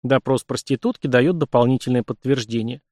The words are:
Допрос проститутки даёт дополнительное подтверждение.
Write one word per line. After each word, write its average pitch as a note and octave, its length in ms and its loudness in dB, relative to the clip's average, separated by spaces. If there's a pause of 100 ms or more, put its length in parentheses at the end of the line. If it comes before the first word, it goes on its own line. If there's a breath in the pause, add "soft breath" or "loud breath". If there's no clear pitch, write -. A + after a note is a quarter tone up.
Допрос C3 400 0
проститутки - 640 -4
даёт C3+ 300 2
дополнительное B2+ 640 2
подтверждение. A#2 800 -4 (100)